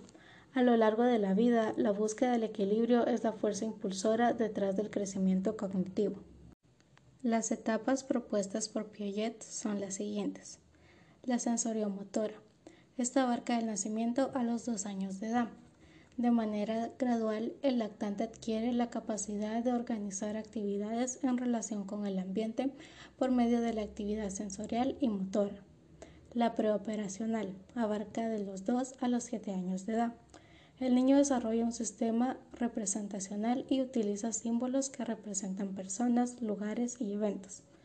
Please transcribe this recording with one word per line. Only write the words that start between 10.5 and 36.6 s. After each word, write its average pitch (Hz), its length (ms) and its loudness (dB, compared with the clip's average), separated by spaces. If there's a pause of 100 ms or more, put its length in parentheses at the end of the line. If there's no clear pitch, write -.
La 240 160 0
sensoriomotora. 214 960 -2 (640)
Esta 254 260 2
abarca 240 340 0
el 226 80 -2
nacimiento 226 680 0
a 254 100 0
los 233 200 -2
dos 226 220 -4
años 196 320 -6
de 220 120 -6
edad. 233 180 2 (680)
De 240 140 4
manera 220 680 0
gradual, 226 640 0
el 262 160 4
lactante 208 460 -2
adquiere 226 500 -2
la 240 160 2
capacidad 214 760 -4
de 247 80 2
organizar 214 640 -2
actividades 214 880 -4
en 254 140 2
relación 226 460 -2
con 208 220 -4
el 190 120 0
ambiente 220 520 -2 (460)
por 262 140 2
medio 240 320 4
de 233 100 0
la 220 100 -2
actividad 208 460 -4
sensorial 214 720 -2
y 269 80 4
motora. 202 480 0 (800)
La 233 200 2
preoperacional 214 1000 -2 (200)
abarca 214 540 -2
de 220 120 0
los 190 260 -6
dos 254 340 0
a 247 80 0
los 247 160 2
siete 208 280 -6
años 185 340 -2
de 220 80 -2
edad. 233 200 0 (640)
El 254 160 2
niño 262 220 8
desarrolla 240 480 4
un 233 80 0
sistema 233 640 0 (160)
representacional 214 1160 -2
y 262 100 4
utiliza 220 540 0
símbolos 254 560 0
que 233 160 -6
representan 196 680 -4
personas, 240 680 0
lugares 214 580 -2